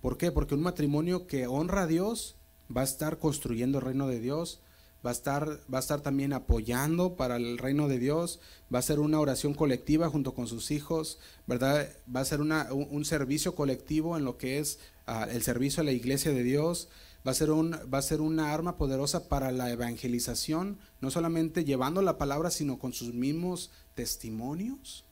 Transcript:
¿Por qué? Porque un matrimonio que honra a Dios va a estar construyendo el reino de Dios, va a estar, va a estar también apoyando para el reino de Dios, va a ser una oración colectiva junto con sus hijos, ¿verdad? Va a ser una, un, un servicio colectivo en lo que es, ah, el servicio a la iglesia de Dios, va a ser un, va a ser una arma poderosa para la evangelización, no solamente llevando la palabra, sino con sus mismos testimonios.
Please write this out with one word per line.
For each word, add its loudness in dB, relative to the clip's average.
¿Por -2
qué? 2
Porque 2
un 2
matrimonio 0
que -2
honra 0
a 2
Dios 0
va 0
a 2
estar -2
construyendo 0
el -2
reino 0
de 0
Dios, -4
va 0
a 0
estar, 0
va 0
a 2
estar 0
también 0
apoyando 2
para 0
el -2
reino 2
de 2
Dios, 0
va 4
a 0
ser 2
una 4
oración 2
colectiva 4
junto 0
con -4
sus -6
hijos, -2
¿verdad? 2
Va 0
a 0
ser 0
una, 0
un, -2
un -2
servicio 0
colectivo 0
en -2
lo -4
que -2
es, -4
ah, -2
el -2
servicio 0
a 2
la 2
iglesia 0
de 2
Dios, 0
va 0
a 2
ser 4
un, 2
va 2
a 2
ser 0
una 2
arma -2
poderosa 0
para 0
la -2
evangelización, -2
no -2
solamente 0
llevando 2
la 4
palabra, 0
sino -2
con -6
sus -8
mismos -2
testimonios. -6